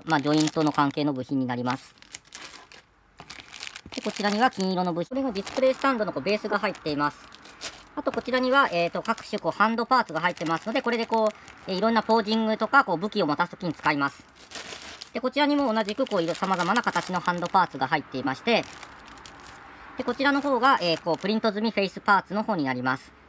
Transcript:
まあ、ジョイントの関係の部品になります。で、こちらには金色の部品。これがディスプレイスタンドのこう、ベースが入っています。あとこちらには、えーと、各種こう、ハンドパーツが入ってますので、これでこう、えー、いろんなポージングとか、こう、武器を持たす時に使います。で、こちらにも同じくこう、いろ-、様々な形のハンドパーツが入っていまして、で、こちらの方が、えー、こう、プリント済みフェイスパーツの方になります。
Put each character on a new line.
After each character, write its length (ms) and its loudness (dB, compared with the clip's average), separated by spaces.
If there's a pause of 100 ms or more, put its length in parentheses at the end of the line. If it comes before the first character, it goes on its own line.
ま 120 2
あ、 40 0
ジ 80 -2
ョ 40 4
イ 100 4
ン 60 2
ト 140 0
の 80 2
関 200 2
係 120 -2
の 100 0
部 100 -6
品 160 -2
に 60 0
な 100 -2
り 80 -4
ま 140 -2
す。 160 -20 (2000)
で、 80 -8
こ 100 -6
ち 120 -4
ら 80 0
に 100 0
は 80 4
金 220 -2
色 120 0
の 80 0
部 120 -2
品。 60 -10
こ 60 -6
れ 60 0
が 100 -2
デ 120 -6
ィ 20 -18
ス 60 -12
プ 100 -2
レ 80 6
イ 60 4
ス 60 -12
タ 100 4
ン 80 0
ド 60 -2
の 80 -4
こ 60 -6
う、 40 -4
ベ 100 0
ー 60 0
ス 100 -6
が 80 2
入 140 -2
っ 20 -8
て 180 -8
い 60 -2
ま 140 2
す。 60 -12 (760)
あ 60 -6
と 100 -2
こ 120 -4
ち 80 -8
ら 80 2
に 120 2
は、 200 6
え 160 2
ー 20 -6
と、 140 -6
各 200 -4
種 140 -6
こ 120 -4
う、 20 2
ハ 160 4
ン 80 0
ド 100 0
パ 140 4
ー 60 4
ツ 80 -8
が 60 -2
入 120 0
っ 40 -8
て 100 -6
ま 120 0
す 80 -16
の 80 -2
で、 80 0
こ 80 -2
れ 80 2
で 80 -2
こ 260 2
う、 40 -8 (320)
え 60 -4
ー、 40 -2
い 40 -4
ろ 100 4
ん 20 2
な 80 4
ポ 160 2
ー 60 2
ジ 100 -2
ン 140 2
グ 100 0
と 100 -2
か、 160 6
こ 120 -2
う、 20 0
武 140 -4
器 100 0
を 60 2
持 80 0
た 100 0
す 60 -6
時 160 -8
に 80 -2
使 160 0
い 60 0
ま 120 2
す。 160 -14 (880)
で、 80 -6
こ 80 -2
ち 100 -2
ら 60 4
に 100 4
も 160 2
同 120 2
じ 120 -4
く 120 0
こ 100 0
う、 60 2
い 40 0
ろ-、 60 0
様 220 0
々 180 2
な 80 4
形 300 -2
の 80 -2
ハ 140 0
ン 60 -4
ド 60 -2
パ 160 4
ー 60 2
ツ 100 -12
が 100 0
入 120 2
っ 40 -4
て 140 -8
い 60 -2
ま 100 0
し 80 -8
て、 240 2 (1300)
で、 60 -6
こ 120 -4
ち 80 0
ら 80 6
の 100 2
方 180 0
が、 220 6
え 140 2
ー、 60 -4
こ 120 -2
う、 60 0
プ 80 -4
リ 80 2
ン 40 0
ト 140 2
済 80 -4
み 80 0
フ 120 0
ェ 20 2
イ 60 0
ス 120 -12
パ 160 6
ー 60 2
ツ 100 -10
の 80 0
方 140 -2
に 80 0
な 100 0
り 80 -6
ま 160 0
す。 140 -20 (180)